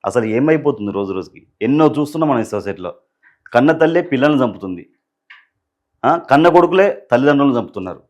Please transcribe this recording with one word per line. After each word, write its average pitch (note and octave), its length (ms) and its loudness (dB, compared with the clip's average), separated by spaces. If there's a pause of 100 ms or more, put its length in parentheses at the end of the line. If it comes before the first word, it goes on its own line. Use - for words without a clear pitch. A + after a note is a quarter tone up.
అసలు A2+ 180 -2
ఏమైపోతుంది A#2+ 680 -2
రోజు G2 200 -6
రోజుకి? - 340 -12 (160)
ఎన్నో C#3+ 360 2
చూస్తున్నాం D3+ 320 -4
మనం A#2+ 100 0
ఈ G#2+ 40 -4
సొసైటీలో. F#2 500 -8 (580)
కన్న C3+ 200 4
తల్లే D#3+ 300 2
పిల్లల్ని C#3 420 0
చంపుతుంది, F#2+ 460 -10 (1120)
ఆ, D#3 120 2
కన్న D#3+ 320 2
కొడుకులే F3 640 2
తల్లిదండ్రులను C#3 500 2
చంపుతున్నారు F#2 500 -12